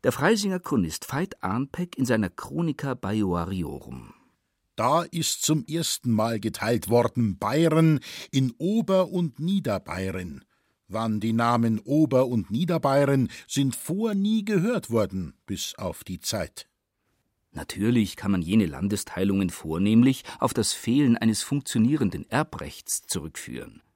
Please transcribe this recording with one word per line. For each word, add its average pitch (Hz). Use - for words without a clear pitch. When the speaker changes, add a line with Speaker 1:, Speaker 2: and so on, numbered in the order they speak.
Speaker 1:
Der 127
Freisinger 190
Chronist 98
Veit 165
Arnpeck 135
in 135
seiner 110
Chronica 147
Bajuariorum: 87
Speaker 2:
Da 143
ist -
zum 151
ersten 151
Mal 113
geteilt 110
worden 117
Bayern 156
in 135
Ober- 190
und 175
Niederbayern, 95
wann 110
die 110
Namen 117
Ober- 135
und 113
Niederbayern 139
sind 139
vor 208
nie 202
gehört 214
worden, 95
bis -
auf -
die 87
Zeit. -
Speaker 1:
Natürlich 107
kann 101
man 95
jene 95
Landesteilungen 98
vornehmlich 107
auf -
das -
Fehlen 127
eines 110
funktionierenden 131
Erbrechts -
zurückführen. 67